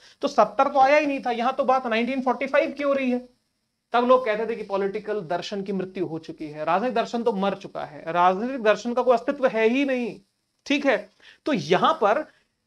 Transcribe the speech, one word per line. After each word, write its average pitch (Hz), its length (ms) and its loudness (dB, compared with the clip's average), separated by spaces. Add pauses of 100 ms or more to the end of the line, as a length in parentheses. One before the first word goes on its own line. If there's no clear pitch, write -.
(200)
तो 277 80 -2
सत्तर 240 400 2
तो 277 100 0
आया 269 180 6
ही 302 100 2
नहीं 277 140 -2
था। 247 100 -4
यहां 233 220 0
तो 262 120 -2
बात 254 220 2
नाइनटीन 240 360 -2
फ़ोर्टी 262 240 -2
फ़ाइव 294 260 2
की 285 100 -8
हो 285 100 0
रही 269 180 0
है। 247 300 -6 (520)
तब 240 120 2
लोग 254 200 4
कहते 214 220 -2
थे 233 100 -6
कि 220 60 -10
पॉलिटिकल 202 580 -4
दर्शन 180 420 -6
की 202 100 -6
मृत्यु 185 340 -4
हो 160 120 -8
चुकी 160 300 -14
है, 151 160 -10
राजनीतिक 196 300 0
दर्शन 233 280 -2
तो 226 100 0
मर 196 220 -2
चुका 156 300 -10
है, 147 280 -12
राजनीतिक 190 500 2
दर्शन 214 320 0
का 247 80 0
कोई 247 120 4
अस्तित्व 254 320 -2
है 220 220 2
ही 262 160 2
नहीं। 247 360 -4 (460)
ठीक 285 200 0
है, 233 240 0 (340)
तो 311 80 0
यहां 180 420 2
पर 233 380 0 (340)